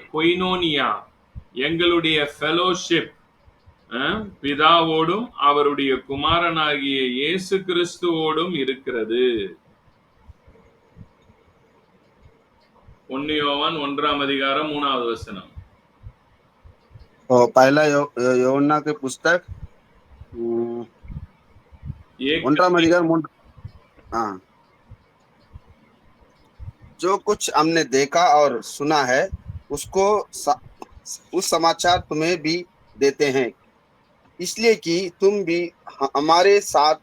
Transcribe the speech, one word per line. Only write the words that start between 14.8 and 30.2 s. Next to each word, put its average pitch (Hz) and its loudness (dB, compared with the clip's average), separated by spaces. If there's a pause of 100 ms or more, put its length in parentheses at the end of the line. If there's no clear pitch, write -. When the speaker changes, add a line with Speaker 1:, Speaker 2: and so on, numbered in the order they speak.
Speaker 1:
வசனம். 110 -10 (1700)
Speaker 2:
ओ, 123 6
पहला 139 6
यो-, 143 2
यो-, 123 0
யோவான் 143 2
की 147 -4
पुस्तक, 160 -2 (920)
हम्म, 117 -6 (1300)
Speaker 1:
एक 139 -2
Speaker 2:
ஒன்றாம் 175 2
அதிகாரம் 170 4
மூன்று-, 165 0 (800)
हाँ। 107 -6 (2500)
जो 190 0 (100)
कुछ - -2
हमने 160 2
देखा 139 2
और 143 4 (180)
सुना 147 0
है, 139 0 (400)
उसको 196 0 (220)